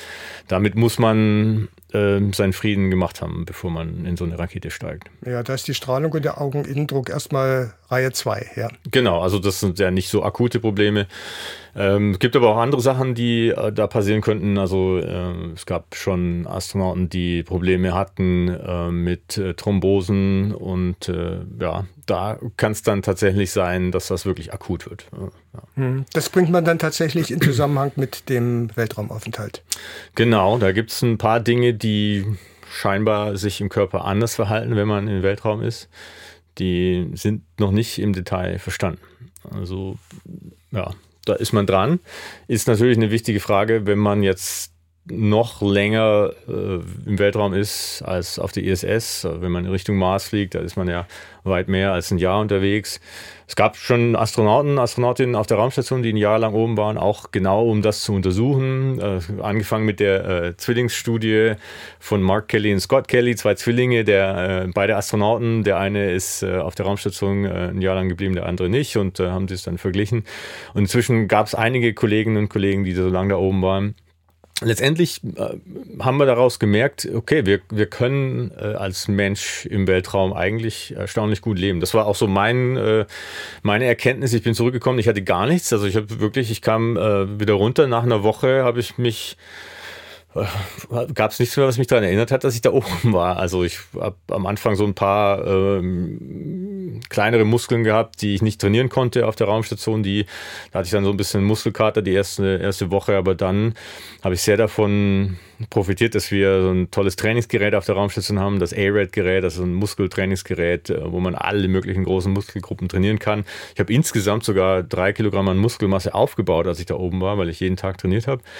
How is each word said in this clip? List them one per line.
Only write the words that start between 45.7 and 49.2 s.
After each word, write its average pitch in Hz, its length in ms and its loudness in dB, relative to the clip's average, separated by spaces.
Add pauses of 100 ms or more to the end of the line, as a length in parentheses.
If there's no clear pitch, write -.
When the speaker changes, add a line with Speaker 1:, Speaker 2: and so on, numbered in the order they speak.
Speaker 1:
äh, 95 320 -4 (280)
im 101 120 0
Weltraum 101 340 2
ist - 480 -4
als 90 380 -6
auf 87 100 -4
der 95 140 -6
I 92 60 0
S 87 120 0
S. 104 460 -2 (100)